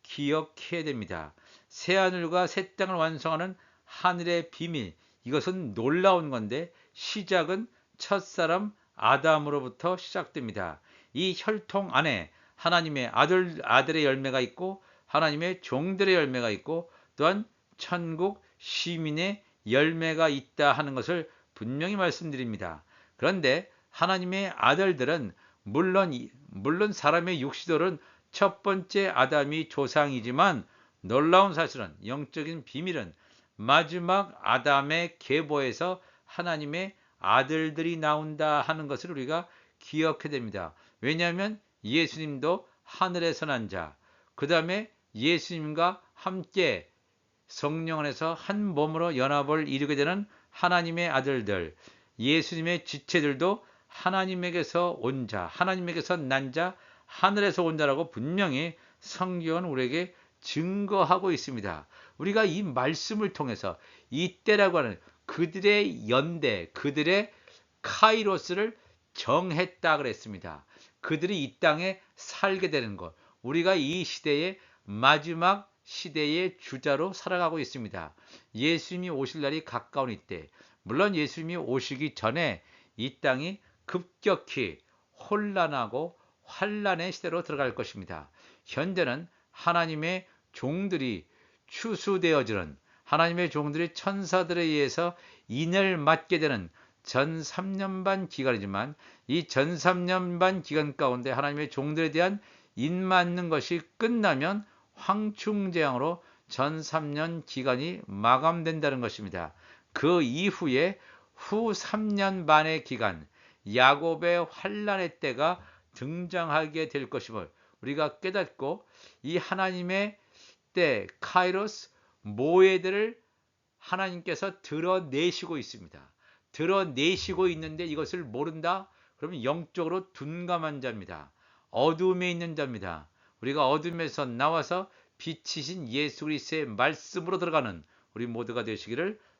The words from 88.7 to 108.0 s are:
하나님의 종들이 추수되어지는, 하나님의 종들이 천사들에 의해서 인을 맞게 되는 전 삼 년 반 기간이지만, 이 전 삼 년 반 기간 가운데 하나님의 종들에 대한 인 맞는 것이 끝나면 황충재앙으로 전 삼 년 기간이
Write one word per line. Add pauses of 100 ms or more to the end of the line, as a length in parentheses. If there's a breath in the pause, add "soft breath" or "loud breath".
하나님의 (260 soft breath)
종들이 (400 soft breath)
추수되어지는, (260 soft breath)
하나님의
종들이
천사들에
의해서 (340 loud breath)
인을
맞게
되는 (320 soft breath)
전
삼
년
반
기간이지만, (340 loud breath)
이
전
삼
년
반
기간
가운데
하나님의
종들에
대한 (360 soft breath)
인
맞는
것이 (160)
끝나면 (300 soft breath)
황충재앙으로 (260 soft breath)
전
삼
년
기간이